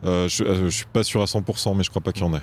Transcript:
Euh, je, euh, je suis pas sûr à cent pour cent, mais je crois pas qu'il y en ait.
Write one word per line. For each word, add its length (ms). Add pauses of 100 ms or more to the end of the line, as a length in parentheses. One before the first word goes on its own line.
Euh, 220
je, 160
euh, 220
je 100
suis 160
pas 120
sûr 180
à 60
cent 140
pour 180
cent, 160
mais 80
je 60
crois 120
pas 100
qu'il 120
y 40
en 60
ait. 100